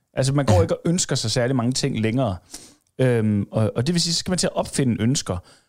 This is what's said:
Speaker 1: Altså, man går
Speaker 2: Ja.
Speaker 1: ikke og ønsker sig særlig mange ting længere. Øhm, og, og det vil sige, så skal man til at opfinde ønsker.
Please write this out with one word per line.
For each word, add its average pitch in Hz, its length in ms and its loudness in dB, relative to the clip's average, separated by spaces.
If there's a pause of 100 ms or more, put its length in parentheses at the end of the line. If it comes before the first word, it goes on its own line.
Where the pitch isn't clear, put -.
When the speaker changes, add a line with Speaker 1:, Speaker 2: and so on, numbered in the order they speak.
(140)
Speaker 1:
Altså, 135 200 0
man 143 120 2
går 107 80 4
Speaker 2:
Ja. 101 80 6
Speaker 1:
ikke 160 140 0
og - 100 -6
ønsker 170 300 0
sig 110 160 -2
særlig 131 240 0
mange 120 160 2
ting 131 300 -2
længere. 110 340 0 (640)
Øhm, 110 520 2
og, 110 240 0
og 120 120 -2
det 180 80 0
vil 170 60 0
sige, 165 120 -2
så - 60 -4
skal - 120 -6
man 180 60 0
til 180 100 0
at - 80 -6
opfinde 113 460 -2
ønsker. 113 360 -2 (320)